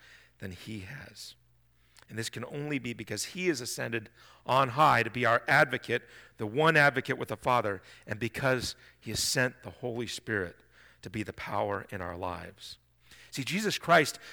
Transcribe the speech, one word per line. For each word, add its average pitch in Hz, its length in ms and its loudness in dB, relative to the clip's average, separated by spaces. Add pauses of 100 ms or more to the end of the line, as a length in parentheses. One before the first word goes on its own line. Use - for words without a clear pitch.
(400)
than 95 120 -8
he 107 300 -12
has. - 540 -16 (760)
And 110 100 -10
this 113 100 -6
can 120 220 -10
only 147 280 -4
be 120 120 -6
because 110 320 -6
he 185 240 -6
has 135 140 0
ascended 117 480 -6 (360)
on 131 220 4
high 123 360 6
to 107 60 -4
be 120 160 -2
our 117 220 4
advocate, 135 540 2 (360)
the 113 80 -6
one 151 300 4
advocate 135 420 4
with - 120 -6
the 107 80 -6
Father, 117 440 2 (240)
and 104 140 -8
because 123 560 0 (240)
he 113 120 -10
has 104 100 -2
sent - 420 2
the 104 60 -12
Holy 120 380 -6
Spirit 98 500 -4 (440)
to - 80 -12
be 104 140 -4
the - 80 -10
power 101 580 -4
in 98 120 -8
our 87 160 -8
lives. 87 600 -10 (540)
See, 135 140 -6
Jesus 185 320 -2
Christ 165 420 4 (140)